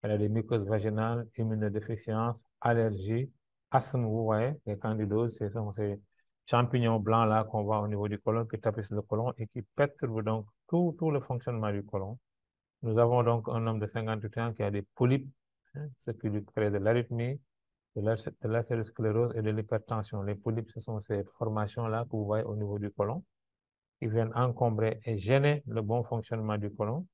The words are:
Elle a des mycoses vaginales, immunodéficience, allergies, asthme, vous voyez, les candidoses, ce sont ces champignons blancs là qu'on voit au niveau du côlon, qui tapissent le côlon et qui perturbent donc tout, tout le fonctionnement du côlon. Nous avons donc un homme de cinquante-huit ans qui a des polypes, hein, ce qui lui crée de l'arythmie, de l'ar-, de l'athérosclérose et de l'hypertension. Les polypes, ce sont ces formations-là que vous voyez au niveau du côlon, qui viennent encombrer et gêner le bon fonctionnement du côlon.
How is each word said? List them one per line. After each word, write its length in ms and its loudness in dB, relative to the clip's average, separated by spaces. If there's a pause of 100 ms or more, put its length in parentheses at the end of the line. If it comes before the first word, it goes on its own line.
Elle 80 0
a 80 2
des 100 2
mycoses 380 0
vaginales, 600 0 (120)
immunodéficience, 1040 -2 (160)
allergies, 720 2 (400)
asthme, 340 2
vous 200 0
voyez, 280 2 (140)
les 100 -4
candidoses, 640 0
ce 100 -2
sont 240 -6
ces 260 -2 (460)
champignons 540 4
blancs 300 4
là 160 4
qu'on 180 -4
voit 180 0
au 80 -2
niveau 200 -2
du 100 -4
côlon, 260 0
qui 160 -6
tapissent 300 -2
le 100 -2
côlon 380 -2
et 80 -6
qui 160 -10
perturbent 600 -2
donc 240 -2 (220)
tout, 300 2
tout 120 0
le 100 0
fonctionnement 500 -4
du 120 -2
côlon. 360 -6 (640)
Nous 160 2
avons 240 6
donc 260 2
un 180 0
homme 120 0
de 80 -2
cinquante-huit 520 -4
ans 140 -2
qui 100 -4
a 80 0
des 120 -2
polypes, 480 2 (460)
hein, 120 -8 (100)
ce 120 -10
qui 180 -4
lui 160 -2
crée 260 0
de 80 0
l'arythmie, 600 0 (560)
de 60 -4
l'ar-, 140 2
de 320 -6
l'athérosclérose 880 0
et 40 -2
de 100 0
l'hypertension. 720 -4
Les 120 -2
polypes, 360 -4
ce 100 -10
sont 180 -6
ces 260 -2 (140)
formations-là 680 0
que 60 -12
vous 160 -2
voyez 180 2
au 120 -4
niveau 220 -2
du 120 -4
côlon, 340 -2 (760)
qui 80 -2
viennent 260 2
encombrer 680 2
et 120 -2
gêner 520 4
le 120 -2
bon 220 0
fonctionnement 560 -2
du 160 -4
côlon. 400 -2